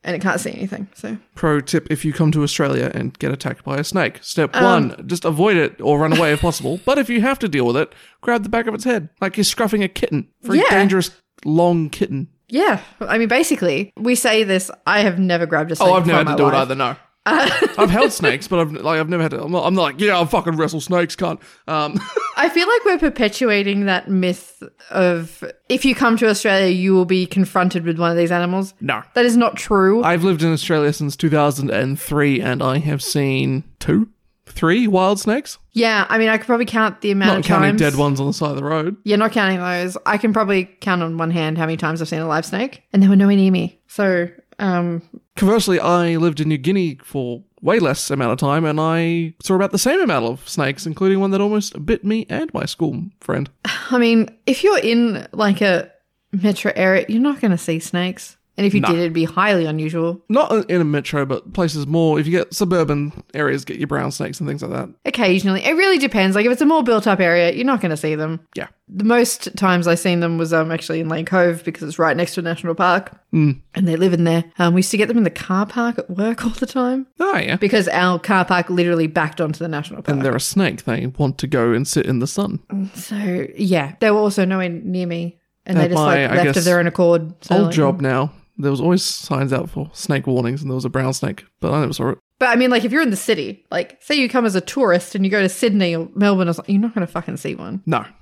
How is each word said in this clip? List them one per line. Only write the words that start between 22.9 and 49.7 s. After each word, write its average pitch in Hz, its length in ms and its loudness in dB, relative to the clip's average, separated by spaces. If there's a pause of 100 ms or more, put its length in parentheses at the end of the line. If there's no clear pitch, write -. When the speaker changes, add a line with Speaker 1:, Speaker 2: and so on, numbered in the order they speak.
Speaker 1:
perpetuating 202 880 0
that 185 240 -2
myth 185 520 -2 (280)
of 175 520 0 (260)
if 202 160 0
you 262 100 4
come 233 240 2
to 233 100 2
Australia, 196 400 2
you 185 260 2
will 185 120 6
be 180 200 2
confronted 180 580 0
with 165 140 -2
one 170 120 0
of 170 60 0
these 170 140 2
animals. 180 500 -2
Speaker 2:
No. 127 220 -4 (120)
Speaker 1:
That 240 100 4
is 240 120 4
not 233 200 4
true. 202 480 2
Speaker 2:
I've 170 200 2
lived 175 180 2
in 165 100 2
Australia 151 400 0
since 143 240 -4
two 160 140 0
thousand 143 400 2
and 135 280 -2
three, 143 420 0
and 123 220 -2
I 131 160 0
have 147 240 -2
seen 135 600 -2 (160)
two, 202 280 0 (360)
three 202 420 0
wild 190 320 2
snakes. 233 400 -2 (140)
Speaker 1:
Yeah, 226 360 2
I 220 100 0
mean, 220 100 2
I 220 100 2
could 220 80 -8
probably 240 200 0
count 220 340 -2
the 208 100 -2
amount 196 220 2
Speaker 2:
Not 190 80 0
Speaker 1:
of - 60 -4
Speaker 2:
counting 190 240 4
Speaker 1:
times. 214 100 0
Speaker 2:
dead 147 160 2
ones 143 240 2
on 139 60 -2
the 139 60 -2
side 147 180 -2
of 139 60 -6
the 139 80 -6
road. 160 400 -2
Speaker 1:
Yeah, 208 120 2
not 214 160 2
counting 190 260 0
those. 180 380 -4 (100)
I 208 120 0
can 220 140 0
probably 196 320 2 (160)
count 180 220 -2
on 165 160 -4
one 165 120 -2
hand 160 280 -2
how 165 60 0
many 160 120 -2
times 160 240 -4
I've 156 80 -6
seen 160 120 -4
a 165 80 -4
live 160 180 -2
snake, 226 360 -6 (100)
and 196 100 6
they 196 60 8
were 196 80 6
nowhere 202 200 6
near 190 140 4
me. 180 380 -2
So, 185 400 -2 (300)
um, 175 440 -2 (340)
Speaker 2:
Conversely, 196 420 2
I 170 380 2
lived 160 240 0
in 156 80 0
New 156 80 2
Guinea 160 460 0
for 123 400 -8 (180)
way 196 180 2
less 147 320 0
amount 131 220 0
of 127 60 -2
time, 147 260 0
and 151 160 0
I 165 640 0
saw 190 120 0
about - 180 0